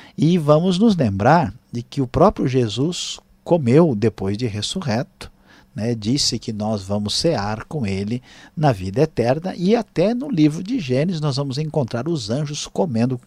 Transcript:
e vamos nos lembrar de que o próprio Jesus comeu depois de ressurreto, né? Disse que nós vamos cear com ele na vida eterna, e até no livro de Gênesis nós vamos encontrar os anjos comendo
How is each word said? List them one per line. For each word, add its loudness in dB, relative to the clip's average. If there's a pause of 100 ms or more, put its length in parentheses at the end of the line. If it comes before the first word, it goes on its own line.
(180)
e 4
vamos 4
nos 6
lembrar 2 (160)
de -8
que -6
o -2
próprio 2
Jesus -2 (240)
comeu 4
depois -2
de -4
ressurreto, -6 (460)
né? -2
Disse -2
que -8
nós -4
vamos -4
cear -2
com -6
ele -4 (320)
na 2
vida -2
eterna, -2
e 2
até 0
no -6
livro 2
de -4
Gênesis 0
nós 0
vamos -2
encontrar -2
os -4
anjos -4
comendo 0